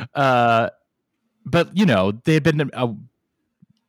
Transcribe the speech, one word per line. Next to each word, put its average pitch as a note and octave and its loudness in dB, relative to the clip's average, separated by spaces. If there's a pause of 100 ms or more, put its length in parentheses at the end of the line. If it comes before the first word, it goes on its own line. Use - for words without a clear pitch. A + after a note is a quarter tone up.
(160)
Uh, A#2+ 2 (760)
but, D#3+ -2
you G#3 4
know, G2+ 2 (140)
they D#3+ 2
had D#3 0
been, D3+ 0
uh, A#2+ -4 (960)